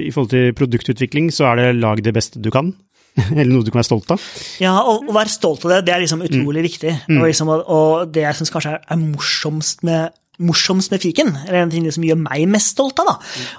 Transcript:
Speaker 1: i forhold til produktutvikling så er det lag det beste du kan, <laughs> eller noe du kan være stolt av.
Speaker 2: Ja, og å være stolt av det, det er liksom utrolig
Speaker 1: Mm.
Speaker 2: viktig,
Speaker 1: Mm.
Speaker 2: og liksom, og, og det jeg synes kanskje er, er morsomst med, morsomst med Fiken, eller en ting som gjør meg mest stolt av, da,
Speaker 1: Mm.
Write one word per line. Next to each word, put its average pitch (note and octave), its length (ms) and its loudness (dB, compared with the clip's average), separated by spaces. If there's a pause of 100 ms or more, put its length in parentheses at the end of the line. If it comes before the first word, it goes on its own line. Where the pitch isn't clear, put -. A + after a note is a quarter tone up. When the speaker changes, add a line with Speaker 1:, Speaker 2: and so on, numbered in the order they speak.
Speaker 1:
i - 80 -6
forhold C3 180 0
til B2 220 4
produktutvikling B2+ 760 0
så C#3+ 220 2
er A#2 80 2
det B2 80 4 (140)
lag G#2+ 200 2
det G#2+ 120 0
beste A2+ 260 -4
du G#2+ 100 -2
kan, D3+ 220 0 (320)
<laughs> - 160 -2 (140)
eller C#3 180 4
noe B2 140 2
du A2 40 -2
kan A#2+ 120 2
være - 80 -4
stolt A2 260 0
av. - 80 -14 (380)
Speaker 2:
Ja, F#3 180 2
og A#3 300 0
å - 20 -2
være G#3+ 220 2
stolt E3 320 -2
av F3 100 4
det, F#3+ 100 0
det F3 80 4
er F3+ 120 0
liksom D#3+ 180 -2
utrolig D3 400 0
Speaker 1:
Mm. E3+ 60 -2
Speaker 2:
viktig, D#3+ 260 -4 (120)
Speaker 1:
Mm. D3+ 120 4
Speaker 2:
og D#3+ 80 4
liksom, D#3 240 0
og, D#3+ 160 0
og D#3+ 440 2
det D#3 120 0
jeg D3+ 160 0
synes D#3+ 160 -4
kanskje D3+ 220 -4
er, - 100 -18
er D#3+ 80 -2
morsomst D#3 880 -4
med, E3 280 -2 (300)
morsomst F#3 480 0
med G3 100 0
Fiken, F#3+ 280 2 (180)
eller F3+ 160 2
en E3+ 80 0
ting E3 220 -2
som E3 100 -4
gjør E3 160 2
meg D3+ 300 0
mest G#3 260 2
stolt C4+ 240 -2
av, E4+ 80 2
da, F#4 140 4
Speaker 1:
Mm. - 240 -12 (140)